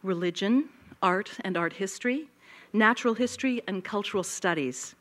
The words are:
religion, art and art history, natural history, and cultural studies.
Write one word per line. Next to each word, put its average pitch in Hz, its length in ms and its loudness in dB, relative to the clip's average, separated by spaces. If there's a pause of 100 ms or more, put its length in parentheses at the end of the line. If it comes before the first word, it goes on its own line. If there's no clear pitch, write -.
religion, 190 680 2 (340)
art 185 380 2
and 185 160 -2
art 170 160 0
history, 247 560 -4 (420)
natural 226 420 4
history, 247 540 0
and 190 160 -4
cultural 202 400 -2
studies. 156 760 -2